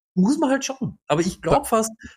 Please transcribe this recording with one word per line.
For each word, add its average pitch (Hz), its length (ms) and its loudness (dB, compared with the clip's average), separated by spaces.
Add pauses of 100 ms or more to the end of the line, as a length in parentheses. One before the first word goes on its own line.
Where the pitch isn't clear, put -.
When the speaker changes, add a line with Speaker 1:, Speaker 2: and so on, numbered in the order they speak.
(160)
Speaker 1:
muss 220 240 4
man 285 120 2
halt 269 120 0
schauen. 202 420 -8
Aber 147 140 0
ich 175 220 -4
glaub 190 220 2
Speaker 2:
Da - 60 -12
Speaker 1:
fast, 220 220 0 (260)